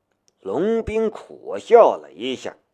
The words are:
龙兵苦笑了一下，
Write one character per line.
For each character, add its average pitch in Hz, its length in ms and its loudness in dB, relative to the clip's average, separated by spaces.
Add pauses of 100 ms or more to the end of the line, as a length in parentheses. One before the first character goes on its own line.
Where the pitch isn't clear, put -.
(400)
龙 196 440 -4
兵 220 260 -4
苦 - 500 -12
笑 175 380 4
了 73 140 -20
一 117 240 -8
下， 104 200 -12 (180)